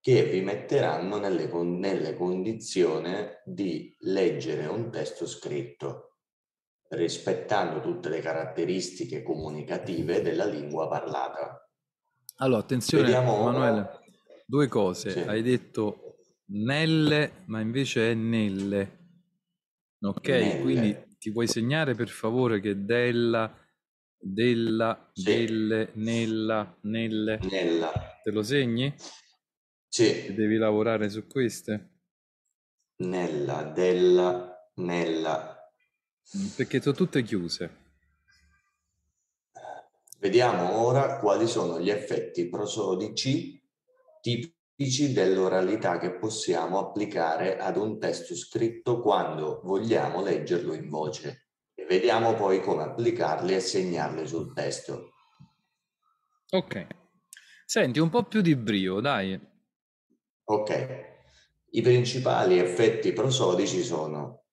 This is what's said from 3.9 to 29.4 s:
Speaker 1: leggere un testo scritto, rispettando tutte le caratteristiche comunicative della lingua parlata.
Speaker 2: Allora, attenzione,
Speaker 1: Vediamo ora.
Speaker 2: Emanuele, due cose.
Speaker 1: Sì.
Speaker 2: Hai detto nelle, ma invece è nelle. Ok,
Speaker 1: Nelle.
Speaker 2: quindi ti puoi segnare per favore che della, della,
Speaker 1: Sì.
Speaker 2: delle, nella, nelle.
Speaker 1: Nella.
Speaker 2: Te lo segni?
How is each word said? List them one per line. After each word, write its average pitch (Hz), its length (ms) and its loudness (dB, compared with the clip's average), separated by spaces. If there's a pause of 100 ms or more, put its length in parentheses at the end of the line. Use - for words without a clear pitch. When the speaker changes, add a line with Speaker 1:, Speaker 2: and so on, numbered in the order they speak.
Speaker 1:
leggere 78 680 0
un 107 240 -4
testo - 360 -8
scritto, - 920 -10 (720)
rispettando 85 880 -2
tutte 85 300 -4
le 80 100 -2
caratteristiche 82 1000 -4
comunicative 78 1000 -4
della 82 240 0
lingua 76 440 -4
parlata. 69 760 -6 (720)
Speaker 2:
Allora, 127 240 2
attenzione, 131 440 2
Speaker 1:
Vediamo 123 280 4
ora. 113 240 2
Speaker 2:
Emanuele, 113 340 2 (540)
due 139 240 2
cose. 98 420 0
Speaker 1:
Sì. 90 100 -2
Speaker 2:
Hai 104 200 -2
detto 113 760 -2 (320)
nelle, 151 1000 2
ma 110 140 -6
invece 117 500 0
è 117 40 2
nelle. 101 840 0 (1040)
Ok, 98 260 -4
Speaker 1:
Nelle. 120 320 2
Speaker 2:
quindi 127 580 0
ti 110 140 -8
puoi 117 140 0
segnare 127 480 0
per 107 160 -2
favore 113 500 2
che 101 240 -2
della, 117 680 2 (680)
della, 113 960 2
Speaker 1:
Sì. - 100 -8
Speaker 2:
delle, 110 680 2
nella, 110 880 -2
nelle. 110 560 -2 (120)
Speaker 1:
Nella. 85 400 0 (320)
Speaker 2:
Te 113 80 -4
lo 107 120 0
segni? 127 520 0 (960)